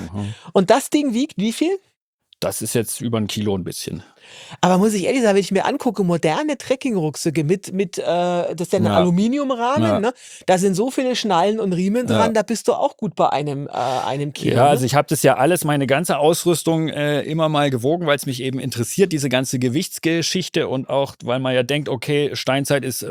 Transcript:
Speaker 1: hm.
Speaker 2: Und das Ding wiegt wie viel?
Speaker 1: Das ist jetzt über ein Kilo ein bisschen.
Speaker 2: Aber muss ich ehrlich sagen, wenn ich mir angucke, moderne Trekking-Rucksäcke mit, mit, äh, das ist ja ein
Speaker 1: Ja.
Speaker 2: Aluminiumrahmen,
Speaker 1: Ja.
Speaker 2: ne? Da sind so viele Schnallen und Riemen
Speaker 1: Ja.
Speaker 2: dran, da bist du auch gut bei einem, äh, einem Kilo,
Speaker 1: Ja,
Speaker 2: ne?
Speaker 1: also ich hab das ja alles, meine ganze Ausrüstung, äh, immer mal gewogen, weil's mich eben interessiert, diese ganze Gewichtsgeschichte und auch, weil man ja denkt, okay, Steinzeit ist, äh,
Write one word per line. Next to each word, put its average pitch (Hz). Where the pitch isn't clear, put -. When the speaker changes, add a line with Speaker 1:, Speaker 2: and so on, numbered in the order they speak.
Speaker 1:
hm. 101
Speaker 2:
Und 190
das 247
Ding 285
wiegt 262
wie 214
viel? 370
Speaker 1:
Das -
ist -
jetzt -
über 117
ein 107
Kilo 104
ein 87
bisschen. -
Speaker 2:
Aber 180
muss 208
ich 190
ehrlich 254
sagen, 208
wenn 196
ich 190
mir 190
angucke, 233
moderne 175
Trekking-Rucksäcke 170
mit, 185
mit, 190
äh, -
das 175
ist -
ja 202
ein 208
Speaker 1:
Ja. 208
Speaker 2:
Aluminiumrahmen, 233
Speaker 1:
Ja. 202
Speaker 2:
ne? 233
Da 185
sind 190
so 220
viele 254
Schnallen 202
und 202
Riemen 196
Speaker 1:
Ja. 220
Speaker 2:
dran, 226
da 214
bist -
du 240
auch -
gut 202
bei 175
einem, 143
äh, -
einem 131
Kilo, -
Speaker 1:
Ja, 120
Speaker 2:
ne? 143
Speaker 1:
also 139
ich 117
hab 147
das -
ja 131
alles, 156
meine 147
ganze 143
Ausrüstung, 160
äh, 147
immer 156
mal 147
gewogen, 143
weil's 143
mich 123
eben 131
interessiert, 127
diese 143
ganze 127
Gewichtsgeschichte 160
und 127
auch, 139
weil 120
man 131
ja 127
denkt, 139
okay, 147
Steinzeit 139
ist, 131
äh, -